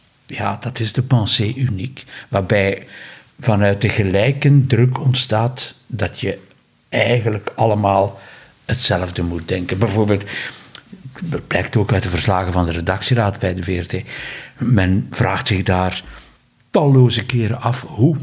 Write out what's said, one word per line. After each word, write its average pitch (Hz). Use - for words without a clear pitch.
ja, 101
dat -
is 110
de 131
pensée 123
unique, 104
waarbij 98
vanuit 101
de 104
gelijken 131
druk 127
ontstaat 123
dat 101
je 98
eigenlijk 110
allemaal 101
hetzelfde 90
moet 85
denken. 92
Bijvoorbeeld, 104
dat -
blijkt -
ook 104
uit 92
de 95
verslagen 90
van 90
de 85
redactieraad 95
bij 92
de 90
V 90
R 87
T, -
men 104
vraagt -
zich 95
daar 92
talloze 131
keren 113
af: 120
hoe 139